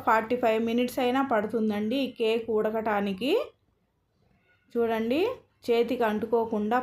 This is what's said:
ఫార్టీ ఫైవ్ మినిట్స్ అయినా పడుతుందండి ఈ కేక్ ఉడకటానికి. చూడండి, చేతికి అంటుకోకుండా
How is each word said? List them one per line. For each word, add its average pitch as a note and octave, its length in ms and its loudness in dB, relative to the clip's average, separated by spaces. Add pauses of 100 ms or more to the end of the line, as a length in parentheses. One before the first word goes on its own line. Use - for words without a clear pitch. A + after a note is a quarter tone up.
ఫార్టీ A3+ 360 2
ఫైవ్ A3+ 280 2
మినిట్స్ A#3+ 340 0
అయినా B3+ 260 2
పడుతుందండి G#3+ 720 -2
ఈ C4+ 160 -2
కేక్ A3+ 380 -2
ఉడకటానికి. G#3+ 800 0 (1400)
చూడండి, A#3 480 0 (400)
చేతికి A#3+ 420 2
అంటుకోకుండా A3 800 0